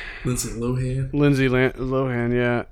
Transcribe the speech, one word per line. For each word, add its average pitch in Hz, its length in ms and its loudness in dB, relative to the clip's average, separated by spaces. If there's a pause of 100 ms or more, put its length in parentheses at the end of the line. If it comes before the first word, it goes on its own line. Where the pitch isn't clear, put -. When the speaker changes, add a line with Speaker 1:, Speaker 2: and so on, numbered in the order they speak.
(260)
Speaker 1:
Lindsay 120 240 -4
Lohan. 127 640 -4
Speaker 2:
Lindsay 143 340 4
Lan-, 127 240 4
Lohan, 127 640 -2
yeah. 123 380 0